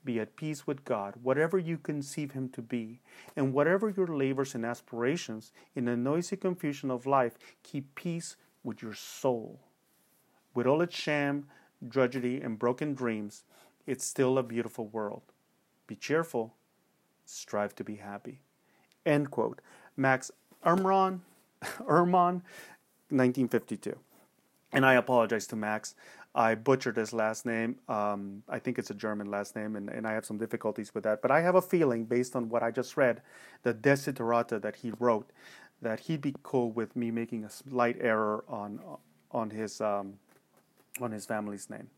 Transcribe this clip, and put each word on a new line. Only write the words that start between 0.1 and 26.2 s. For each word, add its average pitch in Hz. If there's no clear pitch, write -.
at -
peace 156
with 139
God, 104
whatever 151
you 165
conceive 143
him 131
to 127
be, 117
and 135
whatever 170
your 190
labors 135
and 117
aspirations, 120
in 131
the 120
noisy 156
confusion 151
of 123
life, 135
keep -
peace 170
with 117
your 110
soul. 120
With 120
all 143
its 175
sham, 143
drudgery, 123
and 113
broken 123
dreams, 110
it's 131
still 131
a 131
beautiful 117
world. 107
Be 110
cheerful, 143
strive -
to -
be 107
happy. 101
End 147
quote. 117
Max 135
Ehrmann, 190
<laughs> -
Ehrmann, 180
nineteen 127
fifty-two. -
And 135
I 131
apologize 117
to 113
Max. 107